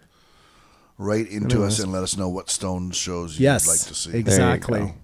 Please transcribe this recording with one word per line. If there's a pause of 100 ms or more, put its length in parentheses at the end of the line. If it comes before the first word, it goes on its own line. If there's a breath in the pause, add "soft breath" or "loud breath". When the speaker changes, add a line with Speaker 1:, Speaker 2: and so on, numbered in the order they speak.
(960 soft breath)
Speaker 1:
Write
into
Speaker 2:
Anyways.
Speaker 1:
us
and
let
us
know
what
Stone
shows
you'd
Speaker 2:
Yes,
Speaker 1:
like
to
see.
Speaker 3:
There
you
Speaker 2:
exactly.
Speaker 3:
go. (100)